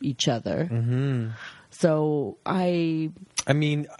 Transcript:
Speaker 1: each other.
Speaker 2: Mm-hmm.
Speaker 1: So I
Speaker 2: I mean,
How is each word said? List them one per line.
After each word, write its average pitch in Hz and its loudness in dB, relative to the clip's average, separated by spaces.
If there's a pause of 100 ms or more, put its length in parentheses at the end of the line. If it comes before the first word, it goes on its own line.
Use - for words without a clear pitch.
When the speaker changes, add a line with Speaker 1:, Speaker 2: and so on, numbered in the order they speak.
Speaker 1:
each - -2
other. 113 0
Speaker 2:
Mm-hmm. 120 0 (400)
Speaker 1:
So 151 2
I 165 0 (360)
Speaker 2:
I 139 4
mean, 147 2 (120)